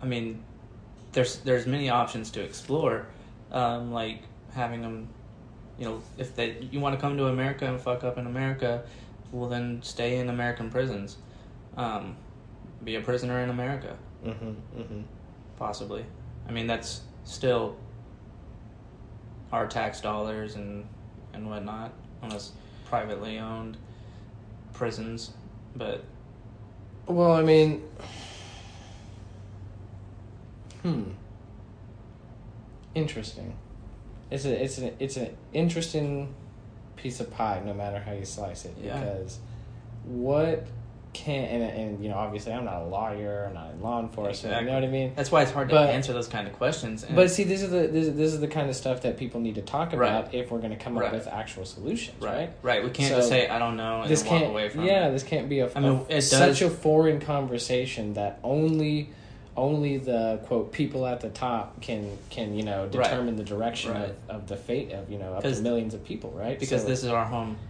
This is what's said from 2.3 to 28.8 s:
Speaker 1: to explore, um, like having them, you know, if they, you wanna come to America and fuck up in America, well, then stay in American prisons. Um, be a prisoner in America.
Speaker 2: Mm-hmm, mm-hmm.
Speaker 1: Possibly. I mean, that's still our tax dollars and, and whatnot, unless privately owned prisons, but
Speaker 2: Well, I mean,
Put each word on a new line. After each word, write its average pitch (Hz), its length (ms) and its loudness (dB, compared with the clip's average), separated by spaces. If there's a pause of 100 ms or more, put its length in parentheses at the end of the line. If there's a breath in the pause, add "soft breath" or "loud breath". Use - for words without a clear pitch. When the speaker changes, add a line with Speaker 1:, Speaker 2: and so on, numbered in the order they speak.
Speaker 1:
to 107 100 -4
explore, 127 640 0 (440 loud breath)
um, 120 420 0
like 110 300 -2 (300)
having 120 280 -2
them, 113 280 -8 (720)
you 117 80 -6
know, 110 160 -6 (160)
if 127 180 -6
they, 117 200 0 (140)
you 139 80 -2
wanna 139 200 2
come 143 180 0
to 139 100 4
America 135 400 0
and 127 140 -2
fuck 123 240 0
up 123 120 0
in 123 100 -4
America, 123 580 0 (480 loud breath)
well, 123 160 -2
then 120 340 -2
stay 123 360 0
in 123 100 0
American 120 420 -2
prisons. 123 460 -2 (600 loud breath)
Um, 104 400 -4 (680)
be 110 100 -4
a 110 60 -2
prisoner 123 400 0
in 123 100 0
America. 127 460 -4 (280)
Speaker 2:
Mm-hmm, 110 560 -8
mm-hmm. 104 200 -8 (580)
Speaker 1:
Possibly. 104 460 -6 (440)
I 120 40 -6
mean, 113 140 -2
that's - 360 -2 (220)
still 120 520 2 (1800)
our 113 140 2
tax 107 340 -2
dollars 107 540 -2
and, 101 320 -8 (460)
and 107 180 -8
whatnot, 107 420 -6 (300)
unless 107 300 -8 (340 loud breath)
privately 110 520 -2
owned 113 380 -8 (960 loud breath)
prisons, 113 600 -6 (440)
but 110 280 -6 (1000)
Speaker 2:
Well, 175 260 8
I 160 100 8
mean, 156 400 10 (3000 loud breath)